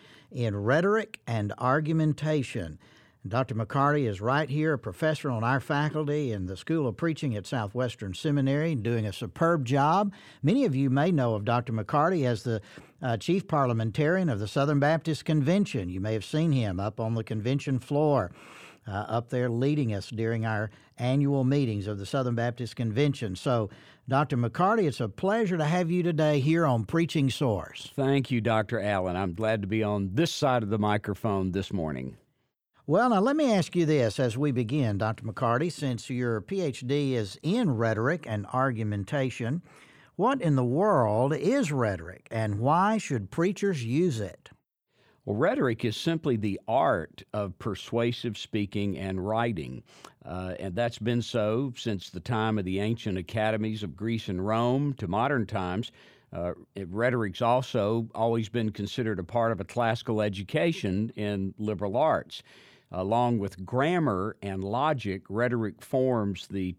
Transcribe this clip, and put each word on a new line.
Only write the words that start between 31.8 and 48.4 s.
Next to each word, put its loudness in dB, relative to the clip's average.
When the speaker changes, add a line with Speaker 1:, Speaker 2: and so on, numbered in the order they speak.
Speaker 1:
Well, 4
now 4
let 2
me 4
ask 2
you 4
this 4
as 0
we 2
begin, 0
Doctor -2
McCarty, 0
since -6
your 0
P -4
H -4
D 0
is -2
in 2
rhetoric 0
and -4
argumentation, -2
what 0
in 4
the 4
world 2
is 0
rhetoric, -2
and -2
why 2
should -4
preachers 0
use 0
it? -10
Speaker 2:
Well, -2
rhetoric 2
is 0
simply 0
the -2
art 2
of -4
persuasive -2
speaking -2